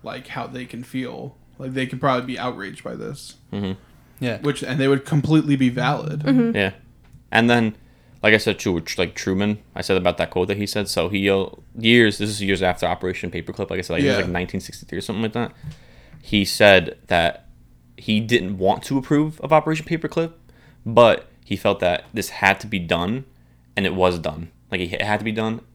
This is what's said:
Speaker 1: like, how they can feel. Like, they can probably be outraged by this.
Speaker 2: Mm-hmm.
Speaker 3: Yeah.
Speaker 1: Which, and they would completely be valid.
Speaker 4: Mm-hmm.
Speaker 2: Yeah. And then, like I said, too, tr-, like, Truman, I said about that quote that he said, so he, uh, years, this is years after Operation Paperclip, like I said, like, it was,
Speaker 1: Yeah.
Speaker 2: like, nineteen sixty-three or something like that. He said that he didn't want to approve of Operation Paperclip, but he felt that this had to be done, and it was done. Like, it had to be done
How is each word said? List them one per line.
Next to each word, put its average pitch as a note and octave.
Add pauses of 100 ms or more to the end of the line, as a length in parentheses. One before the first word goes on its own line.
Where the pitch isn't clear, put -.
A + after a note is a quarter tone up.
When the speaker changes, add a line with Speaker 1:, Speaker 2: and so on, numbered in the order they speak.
Speaker 1:
like, A2
how B2
they B2+
can A#2+
feel. B2+ (200)
Like, C3
they C3
can B2+
probably B2+
be B2
outraged F#2+
by A#1+
this. - (160)
Speaker 2:
Mm-hmm. G2 (400)
Speaker 3:
Yeah. A#2
Speaker 1:
Which, C#3+
and B2+
they C3+
would C#3
completely D3
be C3
valid. B2
Speaker 4:
Mm-hmm. A#3
Speaker 2:
Yeah. G#2 (580)
And A#2
then, A2+ (480)
like A2
I A2
said, G#2
too, F2
tr-, -
like, F2
Truman, G2+ (160)
I F#2
said F#2+
about F2+
that E2
quote F#2
that G2+
he G#2
said, G#2
so F2
he, G2
uh, F#2+ (300)
years, A2+
this G#2+
is G#2
years F#2+
after F2+
Operation F2+
Paperclip, F#2
like F#2
I -
said, F2
like, F2
it C#3
was, B2+
Speaker 1:
Yeah. G2+
Speaker 2:
like, F2
nineteen F2+
sixty-three -
or G2
something G#2+
like A2
that. - (720)
He G2+
said F#2+ (100)
that E2+ (480)
he G#2+
didn't G#2
want F#2+
to C3+
approve D3+
of C#3+
Operation D#3
Paperclip, E3 (520)
but A2+ (160)
he G2+
felt G2
that F2
this G#2
had G2
to G#2+
be G#2
done, F2 (500)
and G2+
it F2
was F2+
done. D#2+ (200)
Like, F#2
it E2+
had G#2
to G#2+
be A2+
done A2 (140)